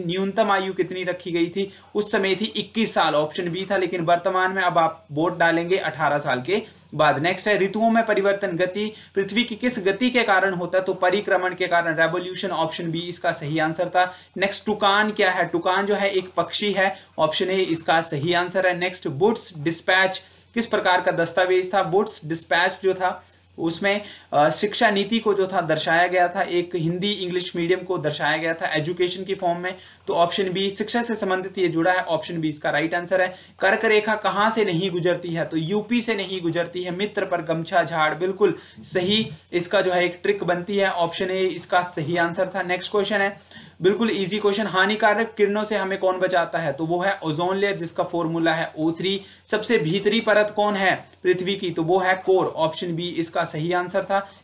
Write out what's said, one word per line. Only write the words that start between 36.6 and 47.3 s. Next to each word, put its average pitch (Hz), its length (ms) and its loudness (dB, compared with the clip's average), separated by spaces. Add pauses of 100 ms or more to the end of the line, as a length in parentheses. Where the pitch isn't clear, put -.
है। 180 80 -6
मित्र 196 340 -2
पर 170 180 -2
गमछा 165 400 0
झाड़, 156 320 0
बिल्कुल 185 400 2 (260)
सही 190 500 0 (220)
इसका 175 280 0
जो 180 120 2
है 175 120 4
एक 175 180 -2
ट्रिक 202 220 0
बनती 175 320 0
है, 196 140 4
ऑप्शन 175 400 -2
ए 190 100 0
इसका 180 420 0
सही 170 340 -4
आंसर 175 380 0
था। 190 80 -2
नेक्स्ट 180 280 -4
क्वेश्चन 208 260 0
है, 196 200 0 (460)
बिल्कुल 208 300 4
easy 196 260 -2
question, 202 280 0
हानिकारक 214 680 2
किरणों 208 280 2
से 214 120 -2
हमें 190 220 -2
कौन 185 200 2
बचाता 180 400 0
है? 160 140 -2
तो 156 140 -4
वो 175 160 0
है 196 200 0
ozone 175 340 0